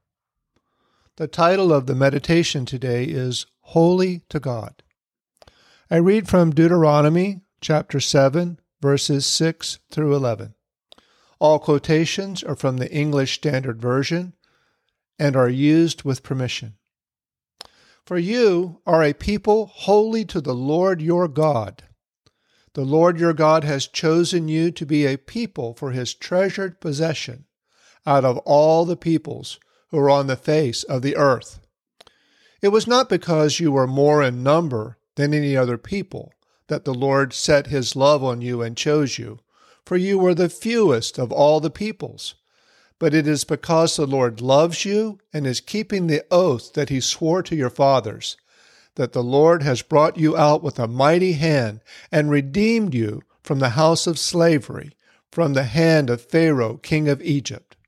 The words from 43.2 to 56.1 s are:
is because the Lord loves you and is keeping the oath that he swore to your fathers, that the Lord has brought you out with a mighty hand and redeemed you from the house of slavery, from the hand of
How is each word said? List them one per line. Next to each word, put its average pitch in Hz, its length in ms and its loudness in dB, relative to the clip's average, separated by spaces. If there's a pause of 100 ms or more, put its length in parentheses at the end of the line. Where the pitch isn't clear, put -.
is 147 180 -2
because 165 520 0
the 151 100 -2
Lord 123 360 -2
loves 147 420 2
you 208 340 -2 (140)
and 147 140 -4
is 127 160 -4
keeping 208 460 -4
the 147 220 -2
oath 175 440 0
that 143 160 -4
he 131 100 -2
swore 165 440 -2
to 165 120 -6
your 127 140 -2
fathers, 117 640 0 (600)
that 123 160 -4
the 127 100 -2
Lord 147 400 4
has 131 200 -2
brought 151 340 2
you 160 220 0
out 151 240 4
with 143 160 -6
a 117 100 -2
mighty 160 460 2
hand 135 480 -2 (280)
and 151 200 0
redeemed 190 640 0
you 110 260 -4 (220)
from 143 160 -4
the 127 180 0
house 160 300 2
of 165 120 -4
slavery, 160 800 -2 (340)
from 160 220 0
the 135 120 0
hand 156 440 2
of 120 140 -2